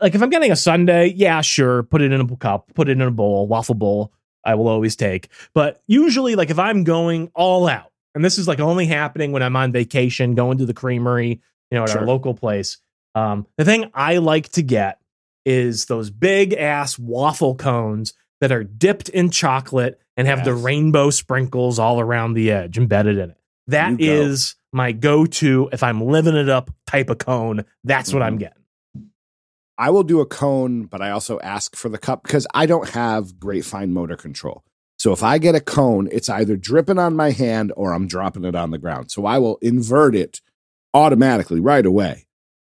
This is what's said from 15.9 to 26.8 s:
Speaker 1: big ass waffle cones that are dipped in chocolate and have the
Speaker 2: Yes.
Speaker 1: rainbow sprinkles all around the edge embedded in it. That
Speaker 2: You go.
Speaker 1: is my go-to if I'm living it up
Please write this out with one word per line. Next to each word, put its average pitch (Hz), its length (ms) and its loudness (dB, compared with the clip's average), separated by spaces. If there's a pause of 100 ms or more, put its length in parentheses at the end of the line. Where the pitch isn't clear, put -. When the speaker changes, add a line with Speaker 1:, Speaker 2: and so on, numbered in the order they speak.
Speaker 1:
big 190 440 0
ass 147 460 -4
waffle 127 560 -2
cones 110 580 -4 (280)
that 131 100 2
are 117 120 -2
dipped 139 460 -2
in 180 200 0
chocolate 131 680 -2 (180)
and 127 100 0
have 135 160 0
the 131 100 0
Speaker 2:
Yes. 120 100 -4
Speaker 1:
rainbow 147 480 2
sprinkles 127 680 -2
all 117 200 2
around 117 340 -2
the 110 180 2
edge 92 260 -4
embedded 104 400 2
in 90 140 -4
it. - 60 -20 (300)
That 151 320 0
Speaker 2:
You 160 80 2
go. 151 60 2 (100)
Speaker 1:
is 139 320 -4 (180)
my 127 180 0
go-to 139 800 2
if 127 120 -4
I'm 113 200 0
living 156 320 2
it 143 140 0
up 127 220 0 (160)